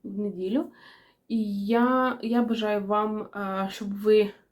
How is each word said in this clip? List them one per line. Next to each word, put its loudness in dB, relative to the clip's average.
в -8
неділю. -2
І -2
я, 2
я 2
бажаю 0
вам, 0
е, -4
щоб -8
ви 4